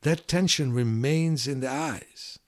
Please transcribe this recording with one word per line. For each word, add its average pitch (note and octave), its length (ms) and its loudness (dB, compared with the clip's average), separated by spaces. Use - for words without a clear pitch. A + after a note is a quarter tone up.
That D#3+ 260 0
tension E3+ 460 2
remains B2 720 2
in C3+ 140 -4
the B2+ 100 -4
eyes. C#3 760 -6